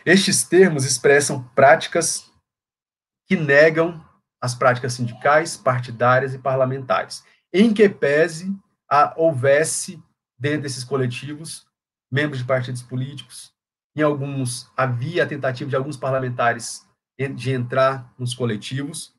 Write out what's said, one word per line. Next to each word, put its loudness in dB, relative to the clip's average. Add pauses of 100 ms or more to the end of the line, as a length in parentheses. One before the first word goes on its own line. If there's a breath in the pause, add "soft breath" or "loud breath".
estes 2
termos 4
expressam 2 (120)
práticas 2 (960)
que 0
negam 4 (360)
as -4
práticas 0
sindicais, 0
partidárias 0
e -10
parlamentares, -2 (280 soft breath)
em 4
que 6
pese 0 (360)
a, 4
houvesse 0 (360)
dentro -2
desses -10
coletivos -6 (440)
membros -2
de -8
partidos -4
políticos, -12 (440)
em -2
alguns -2
havia -2
a 0
tentativa -6
de -2
alguns -6
parlamentares -4 (320)
en-, -6
de -4
entrar -2
nos -6
coletivos -8